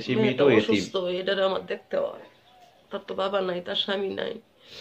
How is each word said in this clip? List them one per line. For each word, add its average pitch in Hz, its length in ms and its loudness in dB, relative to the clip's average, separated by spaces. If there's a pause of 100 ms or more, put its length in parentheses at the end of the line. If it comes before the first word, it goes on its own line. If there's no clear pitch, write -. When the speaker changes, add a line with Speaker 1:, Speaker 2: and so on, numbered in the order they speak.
Speaker 1:
সেই 123 100 -2
Speaker 2:
মেয়েটা 131 300 4
Speaker 1:
মেয়েটাও 135 40 8 (100)
এতিম। 208 220 4
Speaker 2:
অসুস্থ, - 140 -6 (240)
এটারে 190 300 -2
আমার 185 220 -2
দেখতে - 340 -6
হয়। - 200 -10 (640)
তার 196 180 -8
তো 190 140 -10
বাবা 196 260 0
নাই, 180 200 -4
তার 202 160 -4
স্বামী 196 260 -2 (100)
নাই, - 140 -4 (480)